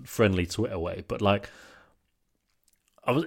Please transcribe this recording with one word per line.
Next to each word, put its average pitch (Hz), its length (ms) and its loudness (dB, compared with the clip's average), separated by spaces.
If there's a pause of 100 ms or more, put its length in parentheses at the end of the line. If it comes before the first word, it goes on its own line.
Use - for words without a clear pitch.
friendly 95 420 2
Twitter 95 320 -4
way, 87 300 -6
but, - 140 -6
like, 101 280 2 (1600)
I - 60 0
was, 143 160 2